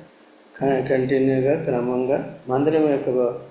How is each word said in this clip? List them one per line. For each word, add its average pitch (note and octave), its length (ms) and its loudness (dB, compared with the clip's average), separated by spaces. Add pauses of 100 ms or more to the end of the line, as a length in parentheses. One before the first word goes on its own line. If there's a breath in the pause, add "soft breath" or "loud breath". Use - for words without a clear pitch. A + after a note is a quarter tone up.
(600)
క-, C3+ 280 0
కంటిన్యూగా, C3+ 760 2
క్రమంగా B2+ 760 -2 (100)
మందిరం D3+ 400 2
యొక్క B2+ 400 0 (220)